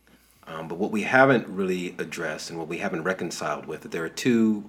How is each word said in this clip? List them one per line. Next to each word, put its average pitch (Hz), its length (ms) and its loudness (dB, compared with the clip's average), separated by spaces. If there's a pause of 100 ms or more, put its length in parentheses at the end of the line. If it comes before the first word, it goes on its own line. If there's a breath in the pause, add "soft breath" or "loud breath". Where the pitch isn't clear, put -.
(460 soft breath)
Um, 80 200 -10
but 85 120 -8
what 101 120 -2
we 107 120 -2
haven't 131 440 6
really 92 520 -2
addressed 80 520 -6
and 85 80 -8
what 80 80 -6
we 82 120 -6
haven't 90 260 -4
reconciled 80 600 -4
with, 76 160 -10
that 113 100 -14
there 82 120 -4
are 80 40 -4
two 110 600 4